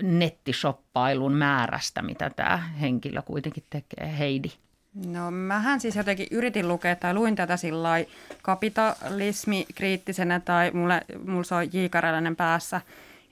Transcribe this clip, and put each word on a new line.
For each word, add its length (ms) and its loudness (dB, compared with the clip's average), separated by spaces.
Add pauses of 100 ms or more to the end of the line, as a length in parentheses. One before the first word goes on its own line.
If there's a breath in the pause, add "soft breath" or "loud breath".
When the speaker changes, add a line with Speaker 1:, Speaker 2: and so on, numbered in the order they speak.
Speaker 1:
nettishoppailun 1300 2
määrästä, 720 0
mitä 280 -4
tää 260 0 (240)
henkilö 420 -2
kuitenkin 480 -6
tekee, 480 -8
Heidi? 300 -2 (580)
Speaker 2:
No 240 -6
mähän 500 0
siis 160 -2
jotenkin 340 -2
yritin 380 0
lukea 280 2
tai 180 0
luin 220 2
tätä 200 0
sillai 500 0 (360 loud breath)
kapitalismikriittisenä 2000 0
tai 300 4
mulle, 300 2 (260)
mulla 180 0
se 100 -4
on 180 2
J. 180 2
Karjalainen 460 2
päässä. 440 0 (520 loud breath)